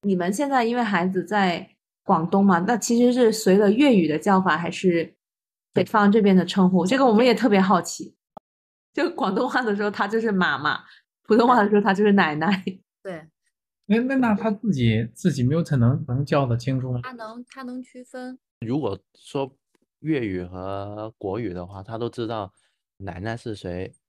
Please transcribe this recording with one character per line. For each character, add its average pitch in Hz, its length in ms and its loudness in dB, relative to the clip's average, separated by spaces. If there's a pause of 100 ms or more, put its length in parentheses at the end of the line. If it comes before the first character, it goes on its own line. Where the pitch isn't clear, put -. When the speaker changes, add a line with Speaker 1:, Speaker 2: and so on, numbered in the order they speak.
Speaker 1:
你 196 140 0
们 175 160 -2
现 277 180 -4
在 254 140 2
因 233 120 -2
为 247 60 -2
孩 196 240 0
子 185 180 -2
在 185 460 -2 (320)
广 170 260 0
东 196 160 2
嘛， 185 140 4
那 196 180 0
其 233 220 -2
实 247 140 4
是 240 200 4
随 196 240 2
了 208 140 4
粤 262 260 4
语 165 120 4
的 151 100 -2
叫 190 220 2
法， 170 180 0
还 170 120 -4
是 175 440 -2 (580)
北 196 100 0
方 202 300 2
这 226 80 6
边 196 160 6
的 175 80 4
称 185 240 2
呼？ 180 160 2
这 254 140 0
个 269 80 4
我 226 80 4
们 226 100 6
也 247 100 4
特 240 140 0
别 202 100 4
好 185 220 2
奇。 - 340 -12 (760)
就 294 220 -2
广 202 200 -4
东 247 140 -2
话 254 140 -2
的 214 120 -2
时 208 80 -4
候， 208 80 -2
他 202 160 -6
就 220 140 -2
是 220 100 -2
妈 170 280 0
妈； 147 180 -4 (460)
普 - 120 2
通 226 140 4
话 247 140 4
的 202 80 2
时 208 40 2
候， 208 60 6
他 202 140 2
就 202 100 2
是 208 80 6
奶 170 220 2
奶。 175 280 -2 (400)
Speaker 2:
对。 165 240 -14 (600)
Speaker 3:
那， 208 140 2
那， 262 160 -2
那 240 200 2
他 214 160 -2
自 208 180 -4
己， 117 440 2
自 175 180 -2
己 135 100 -2
Milton 147 360 0
能， 123 280 2
能 131 180 -4
叫 143 220 0
得 120 100 0
清 131 240 -4
楚 127 120 -6
吗？ 123 100 -6
Speaker 2:
他 - 100 -12
能， 233 360 -16
他 269 140 -20
能 247 200 -12
区 247 220 -20
分。 254 340 -16 (220)
Speaker 4:
如 120 180 -6
果 104 180 -4 (200)
说 139 360 -8 (480)
粤 143 240 -4
语 92 200 -6
和 98 760 -10
国 101 220 -6
语 104 120 -8
的 90 140 -10
话， 98 160 -16
他 113 160 -12
都 120 100 -6
知 117 160 -8
道 110 280 -8 (460)
奶 95 200 -12
奶 113 180 -8
是 120 180 -12
谁 90 380 -10 (160)